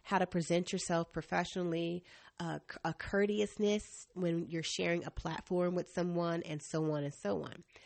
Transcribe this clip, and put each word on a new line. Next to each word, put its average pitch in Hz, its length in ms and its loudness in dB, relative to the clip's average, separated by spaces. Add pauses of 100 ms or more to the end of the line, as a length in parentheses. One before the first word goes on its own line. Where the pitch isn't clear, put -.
how 196 160 2
to 185 80 4
present 175 440 2
yourself 170 400 0
professionally, 175 920 -2 (360)
uh, 160 200 -4 (120)
c-, - 140 -12
a 165 80 0
courteousness 208 1200 0
when 170 340 2
you're 165 160 -4
sharing 170 400 0
a 160 80 -8
platform 180 640 0
with 175 180 -2
someone, 175 500 0
and 151 180 -6
so 156 300 0
on 147 120 0
and 143 100 -4
so 202 300 -2
on. - 200 -12 (220)